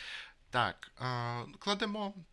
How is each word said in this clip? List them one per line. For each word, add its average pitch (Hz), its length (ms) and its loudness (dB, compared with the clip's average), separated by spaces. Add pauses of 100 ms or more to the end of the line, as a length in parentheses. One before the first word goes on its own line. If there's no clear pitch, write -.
(500)
Так, 110 480 2
а, 120 460 0 (140)
кладемо 202 560 0 (180)